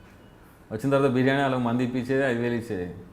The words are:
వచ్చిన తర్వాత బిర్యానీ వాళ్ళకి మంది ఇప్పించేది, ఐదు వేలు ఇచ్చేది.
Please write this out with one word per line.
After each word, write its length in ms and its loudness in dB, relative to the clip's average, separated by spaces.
వచ్చిన 200 -2
తర్వాత 200 4
బిర్యానీ 300 2
వాళ్ళకి 200 0
మంది 220 0
ఇప్పించేది, 420 0
ఐదు 140 0
వేలు 160 -2
ఇచ్చేది. 400 -6